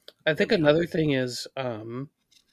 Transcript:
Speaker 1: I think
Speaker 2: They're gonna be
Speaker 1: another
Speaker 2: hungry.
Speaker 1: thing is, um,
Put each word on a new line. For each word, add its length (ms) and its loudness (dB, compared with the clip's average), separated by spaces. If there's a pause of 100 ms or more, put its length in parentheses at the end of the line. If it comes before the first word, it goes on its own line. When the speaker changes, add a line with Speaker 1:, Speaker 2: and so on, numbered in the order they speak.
(260)
Speaker 1:
I 80 2
think 40 -2
Speaker 2:
They're 200 2
gonna 20 -
be 40 2
Speaker 1:
another 220 6
Speaker 2:
hungry. 20 -12
Speaker 1:
thing 240 0
is, 360 -2 (100)
um, 520 -8 (440)